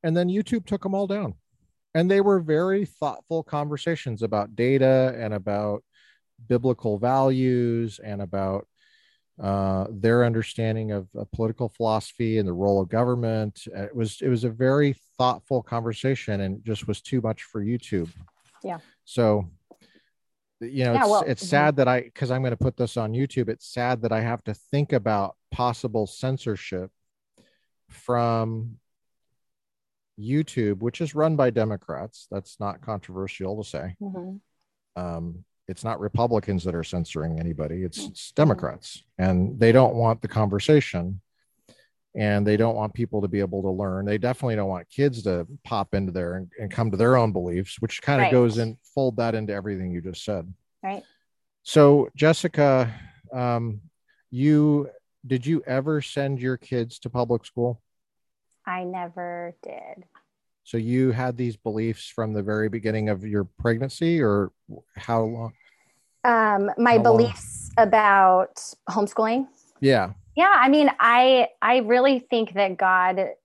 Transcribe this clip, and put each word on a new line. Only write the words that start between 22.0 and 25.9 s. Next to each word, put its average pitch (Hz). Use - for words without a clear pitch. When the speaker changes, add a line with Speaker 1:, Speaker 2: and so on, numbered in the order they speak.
Speaker 1:
'cause 127
I'm 131
gonna 123
put -
this 123
on 110
YouTube, 127
it's -
sad 123
that 113
I 110
have 113
to 107
think -
about 104
possible 117